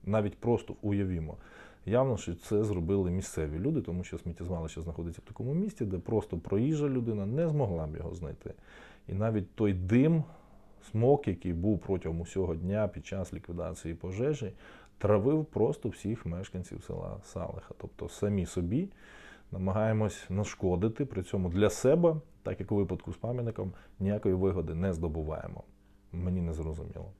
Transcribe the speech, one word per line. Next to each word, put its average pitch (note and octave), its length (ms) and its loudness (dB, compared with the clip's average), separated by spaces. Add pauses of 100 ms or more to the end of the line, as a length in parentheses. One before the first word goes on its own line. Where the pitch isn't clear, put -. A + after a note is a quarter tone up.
навіть G#2 340 0
просто - 440 2
уявімо. F#2+ 540 0 (500)
Явно, B2 300 4
що F2 180 -4
це G#2 300 0
зробили F#2+ 460 2
місцеві D#2+ 480 -2
люди, C3+ 220 0
тому F2+ 240 -4
що - 140 -10
сміттєзвалище E2 640 -6
знаходиться E2 440 -6
в - 40 -20
такому A#2+ 260 -4
місці, F#3 300 -2
де F#2+ 140 -2
просто G2 400 0
проїжджа D3 500 2
людина A2+ 380 0
не D3+ 220 2
змогла G2+ 380 0
б D2+ 100 -6
його E2 180 -6
знайти. E2 400 -8 (540)
І - 60 -6
навіть G#2+ 400 0
той G#2 180 4
дим, B2 520 6 (680)
смог, C3+ 360 6
який F2+ 260 -2
був F#2 260 2
протягом E2+ 420 -2
усього F2 340 -2
дня F#2+ 340 0
під - 180 -10
час F#2+ 280 -6
ліквідації E2+ 600 -6
пожежі, G2+ 580 -4 (460)
травив A#2 460 4
просто B2 440 0
всіх G#2+ 380 -4
мешканців F2+ 580 -8
села F2 400 -8
Салиха. - 540 -8
Тобто - 300 -10
самі G2+ 380 0
собі G#2 420 0 (640)
намагаємось G#2+ 760 0
нашкодити, G2 760 0
при G2+ 180 -4
цьому F2+ 260 0
для G2 220 6
себе, D#3+ 460 6 (260)
так - 180 -4
як - 120 -4
у G#2 40 2
випадку F#2 360 0
з - 40 -8
пам'ятником, A2+ 560 -4 (280)
ніякої G2+ 340 2
вигоди F#2 400 2
не F#2 180 2
здобуваємо. D#2 720 -4 (480)
Мені F2+ 280 0
не E2+ 120 0
зрозуміло. D#2+ 680 -6